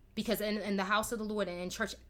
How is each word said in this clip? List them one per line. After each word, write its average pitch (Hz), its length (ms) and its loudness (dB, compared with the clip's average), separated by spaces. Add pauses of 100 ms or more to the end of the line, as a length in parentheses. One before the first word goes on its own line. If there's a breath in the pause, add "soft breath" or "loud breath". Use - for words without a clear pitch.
(160)
Because 220 240 0
in, 214 180 0
in 202 180 0
the 196 80 2
house 214 280 2
of 226 80 -2
the 220 40 -4
Lord 208 220 0
and 175 140 -4
in 180 100 -4
church, 202 240 -2 (160)